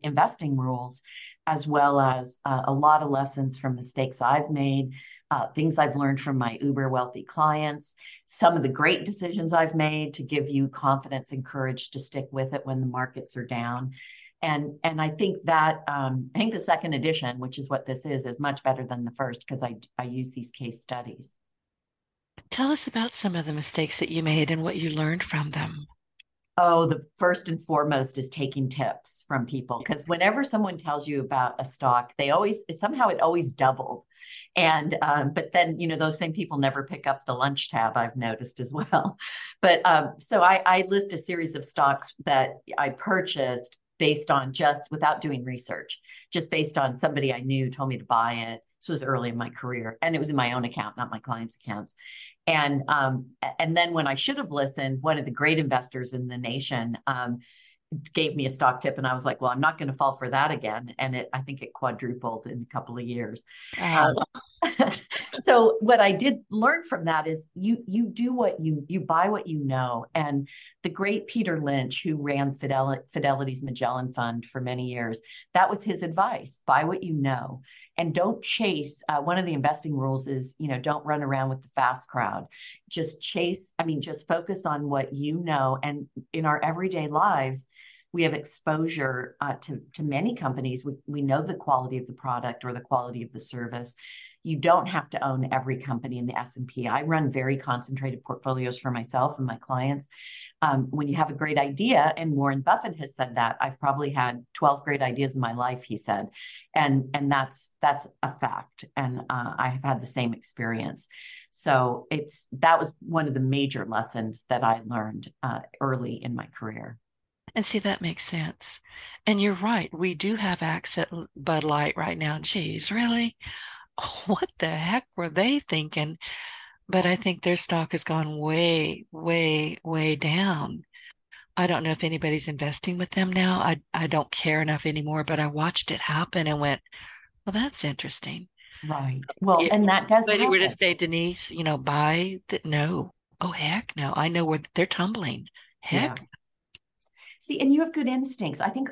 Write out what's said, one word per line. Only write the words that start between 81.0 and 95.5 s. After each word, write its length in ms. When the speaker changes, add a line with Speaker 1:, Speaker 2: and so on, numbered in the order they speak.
Speaker 1:
run 160
around 260
with 140
the 60
fast 400
crowd. 380
Just 320
chase, 580
I 60
mean, 160
just 260
focus 400
on 220
what 240
you 260
know. 440
And 260
in 140
our 160
everyday 460
lives, 580
we 100
have 120
exposure, 1080
uh, 220
to, 180
to 80
many 340
companies. 480
We, 80
we 160
know 200
the 120
quality 440
of 80
the 60
product 520
or 80
the 80
quality 420
of 100
the 80
service. 560
You 120
don't 280
have 240
to 160
own 260